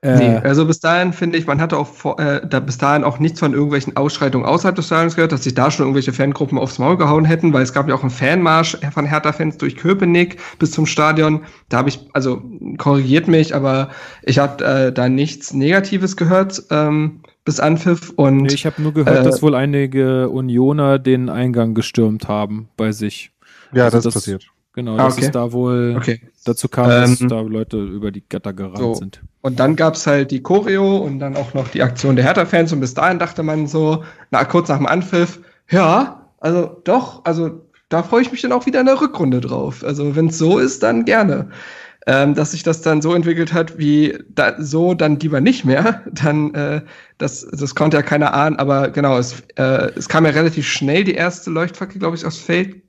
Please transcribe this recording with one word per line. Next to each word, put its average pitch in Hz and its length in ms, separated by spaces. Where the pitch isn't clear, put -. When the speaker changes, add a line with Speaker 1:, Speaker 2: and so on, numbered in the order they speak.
Speaker 1:
Äh, 131 160
Speaker 2:
Nee, 120 200
also 139 300
bis 160 140
dahin 175 320
finde 170 260
ich, 165 80
man 143 120
hatte 165 180
auch 147 100
vor, - 320
äh, 143 280
da 135 120
bis 131 180
dahin 143 260
auch 139 140
nichts 160 220
von 151 140
irgendwelchen 143 440
Ausschreitungen 135 480
außerhalb 175 300
des 180 100
Stadions 165 300
gehört, 165 160
dass 135 140
sich 123 100
da 127 160
schon 147 140
irgendwelche 135 280
Fangruppen 135 460
aufs 120 180
Maul 151 200
gehauen 156 280
hätten, 165 280
weil 131 100
es 127 100
gab 143 140
ja 135 80
auch 131 60
einen 131 100
Fanmarsch 160 680
von 147 120
Hertha-Fans 151 520
durch 135 200
Köpenick 175 600
bis 160 120
zum 156 140
Stadion. 156 600
Da - 80
habe 135 120
ich, - 240
also 127 300
korrigiert 143 500
mich, 160 280
aber 135 340
ich 123 160
habe, 139 260
äh, 135 300
da 127 160
nichts 139 440
Negatives 185 640
gehört, 190 520
ähm, 151 520
bis 147 140
Anpfiff 165 560
und 139 280
Speaker 1:
Nee, 139 100
ich 143 140
habe 151 160
nur 151 100
gehört, 143 280
Speaker 2:
äh, - 20
Speaker 1:
dass 131 180
wohl 147 140
einige 131 720
Unioner 131 720
den 127 300
Eingang 117 440
gestürmt 110 540
haben 107 500
bei 110 140
sich. 104 400
Speaker 3:
Ja, 123 120
Speaker 1:
Also 117 120
Speaker 3:
das 113 80
ist 117 100
Speaker 1:
das 104 80
Speaker 3:
passiert. 98 220
Speaker 1:
Genau, 117 240
Speaker 2:
Ah, 131 80
Speaker 1:
dass 131 80
Speaker 2:
okay. 127 140
Speaker 1:
es 147 40
da 120 220
wohl 123 420
Speaker 2:
Okay. 117 240
Speaker 1:
dazu 120 240
kam, 123 220
dass 123 320
Speaker 2:
Ähm, 123 80
Speaker 1:
da 113 100
Leute 110 420
über 101 300
die 98 160
Gatter 98 240
gerannt 95 260
Speaker 2:
so. 117 180
Speaker 1:
sind. - 260
Speaker 2:
Und 127 220
dann 151 160
gab's 160 280
halt 143 260
die 131 120
Choreo 196 540
und 139 220
dann 139 180
auch 135 160
noch 131 160
die - 120
Aktion 127 360
der 123 80
Hertha-Fans 170 480
und 143 80
bis 127 120
dahin 170 260
dachte 170 240
man 156 240
so, 156 360
na, 127 120
kurz 170 240
nach 139 100
dem 135 100
Anpfiff, 175 520
ja, 190 600
also 170 440
doch, - 400
also 165 380
da 170 160
freue 233 200
ich 247 100
mich 247 80
dann 247 100
auch 247 140
wieder 254 160
in 254 60
der 269 120
Rückrunde 143 400
drauf. 131 440
Also 143 320
wenn's 160 220
so 165 200
ist, 262 260
dann 233 220
gerne. 196 460
Ähm, 139 280
dass 151 160
sich 160 120
das 165 180
dann 156 200
so 156 120
entwickelt 165 400
hat, 165 240
wie 151 400
da, - 320
so 160 320
dann 151 260
lieber 151 220
nicht 247 220
mehr, 147 440
<laughs> - 40
dann, 151 420
äh, 147 280
das, - 320
das 139 260
konnte 156 220
ja 143 60
keiner 147 300
ahnen, 151 260
aber 139 300
genau, 139 280
es, 123 240
äh, 131 400
es - 140
kam 160 160
ja 156 60
relativ 156 360
schnell 147 380
die 185 100
erste 175 340
Leuchtfackel, 180 500
glaub 170 140
ich, 165 120
aufs 160 140
Feld 185 360